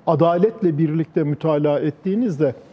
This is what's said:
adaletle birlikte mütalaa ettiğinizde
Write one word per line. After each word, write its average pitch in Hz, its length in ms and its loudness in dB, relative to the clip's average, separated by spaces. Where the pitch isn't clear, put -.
adaletle 170 680 2
birlikte 160 460 0
mütalaa 147 560 0
ettiğinizde 156 760 -2